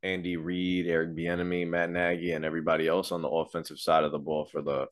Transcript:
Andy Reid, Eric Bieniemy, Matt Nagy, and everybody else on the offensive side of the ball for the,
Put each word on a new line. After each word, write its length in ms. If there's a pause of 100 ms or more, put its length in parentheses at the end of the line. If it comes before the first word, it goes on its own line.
Andy 360
Reid, 480
Eric 280
Bieniemy, 540
Matt 220
Nagy, 420
and 140
everybody 420
else 240
on 80
the 80
offensive 500
side 260
of 80
the 60
ball 280
for 160
the, 300